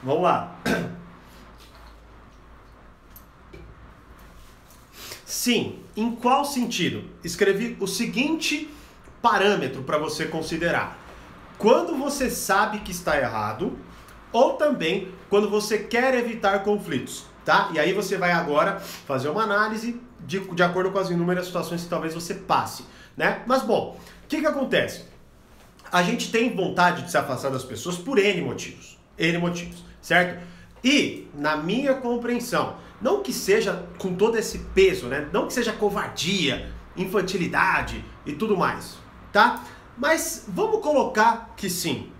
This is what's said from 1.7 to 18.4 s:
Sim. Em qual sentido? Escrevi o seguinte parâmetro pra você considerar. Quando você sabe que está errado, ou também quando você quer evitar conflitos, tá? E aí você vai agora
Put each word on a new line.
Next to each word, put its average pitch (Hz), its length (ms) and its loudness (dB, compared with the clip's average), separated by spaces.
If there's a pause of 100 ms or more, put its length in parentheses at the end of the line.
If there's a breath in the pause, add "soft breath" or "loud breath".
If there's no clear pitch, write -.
Sim. - 540 -2 (180)
Em 226 200 -2
qual 269 280 4
sentido? 180 600 -2 (200)
Escrevi 202 560 0
o 196 60 -2
seguinte 294 840 -2 (540 loud breath)
parâmetro 190 640 4
pra 151 160 0
você 151 260 -4
considerar. 160 720 -2 (640 loud breath)
Quando 294 360 4
você 262 360 -2
sabe 208 480 2
que 202 100 -12
está 175 260 -2
errado, 113 640 -2 (560 loud breath)
ou 240 200 6
também 202 560 0 (200)
quando 202 180 4
você 208 300 0
quer 254 380 2
evitar 208 480 0
conflitos, 180 600 -2 (200)
tá? 185 260 4
E 160 60 -2
aí 160 160 2
você 202 240 -2
vai 175 140 2
agora 160 480 2